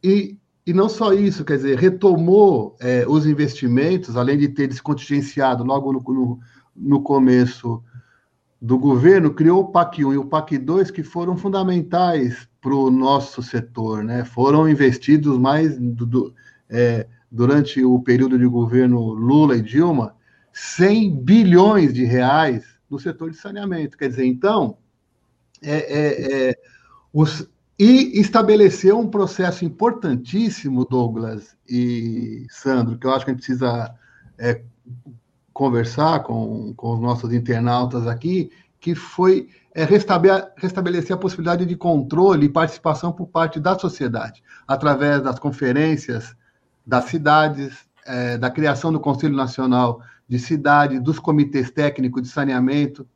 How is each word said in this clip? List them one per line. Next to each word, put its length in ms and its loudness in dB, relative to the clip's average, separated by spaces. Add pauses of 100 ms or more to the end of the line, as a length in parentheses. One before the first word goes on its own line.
e, 360 0 (280)
e 60 -4
não 160 2
só 240 0
isso, 320 0
quer 120 -2
dizer, 220 -2
retomou, 1000 2
eh, 260 0
os 200 2
investimentos, 880 0
além 220 0
de 100 2
ter 180 -2
descontingenciado 960 -4
logo 300 -2
no, 80 -4
no, 400 -4 (340)
no 280 0
começo 840 0 (720)
do 200 0
governo, 560 4
criou 260 4
o 80 -4
pac 340 0
um 120 0
e 20 0
o 80 -4
pac 320 -4
dois, 340 -2
que 120 -10
foram 340 -6
fundamentais 1120 -2 (100)
pro 320 0
nosso 520 0
setor, 600 -8
né? 220 -6
Foram 420 4
investidos 720 2
mais 400 2
do, 280 -6
do, 280 -2 (360)
eh, 360 0 (240)
durante 540 2
o 160 4
período 380 2
de 80 4
governo 680 2
Lula 460 2
e 20 0
Dilma, 560 -2 (400)
cem 540 2
bilhões 840 6
de 120 0
reais 600 2 (240)
no 80 -10
setor 320 -10
de 80 -14
saneamento. 640 -8
Quer 100 -4
dizer, 160 -4
então, 540 0 (840)
é, 120 -6
é, 800 -2
é, 80 -4 (540)
os, 380 0 (260)
e 440 4
estabeleceu 760 4
um 120 -2
processo 560 -2
importantíssimo, 1200 -4
Douglas 720 -6 (120)
e 800 -6
Sandro, 480 -2
que 80 -18
eu 60 -2
acho 140 -2
que 80 -6
a 20 -4
gente 100 -12
precisa, 480 -6 (460)
é, 240 -4 (880)
conversar 680 -2
com, 540 -8
com 180 -6
os 60 -4
nossos 320 -4
internautas 760 -2
aqui, 460 -4 (260)
que 160 -6
foi, 540 0 (260)
é, 80 -4
restabe-, 460 2 (280)
restabelecer 600 -4
a 20 -8
possibilidade 480 -4
de 80 -4
controle 720 2
e 20 2
participação 600 -2
por 160 -10
parte 320 -2
da 180 0
sociedade, 640 -6 (280)
através 520 0
das 200 -6
conferências 960 -2 (500)
das 200 0
cidades, 840 0 (180)
é, 320 -6
da 120 -4
criação 420 -2
do 80 -2
Conselho 340 -2
Nacional 640 -2 (260)
de 120 -4
Cidade, 600 0
dos 200 -4
comitês 520 -2
técnicos 520 -4
de 60 -10
saneamento 880 -2